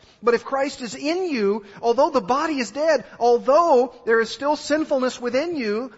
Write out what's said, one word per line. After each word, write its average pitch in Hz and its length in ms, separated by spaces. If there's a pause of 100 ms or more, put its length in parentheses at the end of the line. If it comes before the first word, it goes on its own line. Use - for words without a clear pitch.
(220)
But 233 120
if - 100
Christ 269 380
is 214 120
in 330 360
you, 208 340 (160)
although 233 300
the 269 100
body 277 380
is 240 120
dead, 302 360 (120)
although 247 760 (100)
there 226 160
is 220 80
still 285 260
sinfulness 285 640
within 269 380
you 226 420